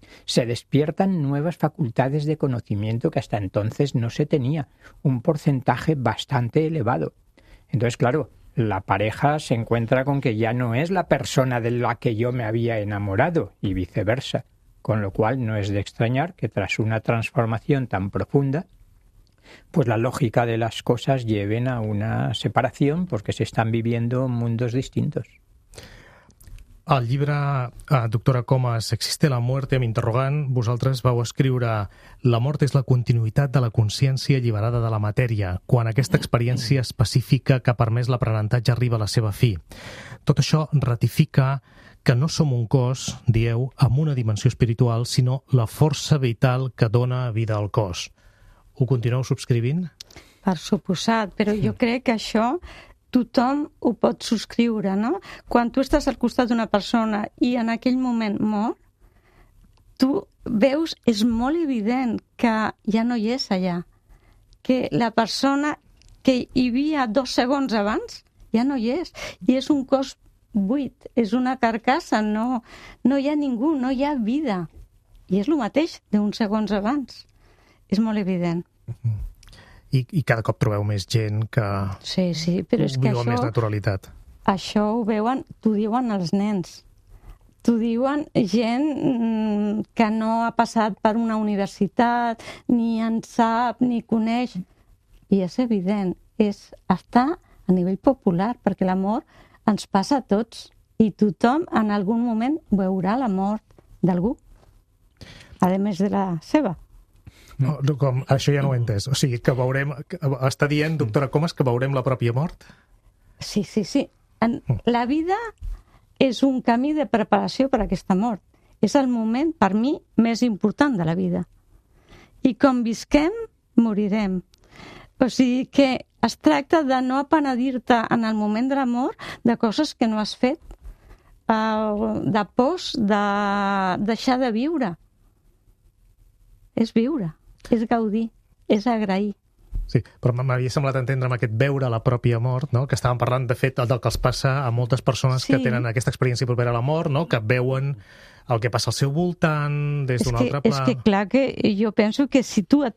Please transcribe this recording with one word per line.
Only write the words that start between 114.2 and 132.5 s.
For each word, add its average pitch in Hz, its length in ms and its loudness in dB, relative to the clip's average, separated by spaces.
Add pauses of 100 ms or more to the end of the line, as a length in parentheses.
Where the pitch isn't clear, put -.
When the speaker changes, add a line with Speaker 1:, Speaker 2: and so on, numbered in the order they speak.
Speaker 3:
En, 233 260 0
Speaker 2:
Mm. - 180 0
Speaker 3:
la 240 200 -2
vida 320 300 -2 (840)
és 262 240 0
un 262 180 2
camí 254 320 2
de 302 120 0
preparació 214 640 0
per 240 120 2
a - 40 0
aquesta 190 300 -2
mort. 214 260 -2 (400)
És 208 140 4
el 269 120 4
moment, 247 460 0
per 190 220 2
mi, 247 260 0 (160)
més 226 240 4
important 233 560 0
de 170 80 0
la 165 100 0
vida. 180 320 -2 (960)
I 254 120 2
com 254 280 2
visquem, 294 480 0 (440)
morirem. 208 680 0 (800)
O 254 100 4
sigui 254 380 2
que 269 400 2 (160)
es 226 160 0
tracta 302 440 4
de 254 180 2
no 262 280 0
penedir-te 254 800 2
en 233 160 2
el 220 80 0
moment 214 360 0
de 277 60 0
la 277 120 2
mort 247 300 -2 (260)
de 233 140 4
coses - 360 0
que 240 140 0
no 220 120 -2
has 208 160 -4
fet, 262 240 0 (880)
eh, 220 800 -2
de 208 200 -2 (100)